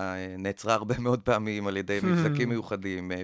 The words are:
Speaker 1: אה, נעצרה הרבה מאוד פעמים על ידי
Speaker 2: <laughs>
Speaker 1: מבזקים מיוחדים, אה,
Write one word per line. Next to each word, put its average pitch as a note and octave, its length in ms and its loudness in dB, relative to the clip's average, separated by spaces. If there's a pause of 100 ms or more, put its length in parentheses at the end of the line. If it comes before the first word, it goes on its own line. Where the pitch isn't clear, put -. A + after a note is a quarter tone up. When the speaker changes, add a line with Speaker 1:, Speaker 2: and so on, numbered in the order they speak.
(160)
Speaker 1:
אה, F#2 220 -8
נעצרה G2 360 0
הרבה A2 260 0
מאוד B2 220 2
פעמים G#2+ 460 0
על G2 100 0
ידי G2 240 0
Speaker 2:
<laughs> - 20 0
Speaker 1:
מבזקים D#3+ 460 4
מיוחדים, G2 600 -4
אה, F2+ 120 -4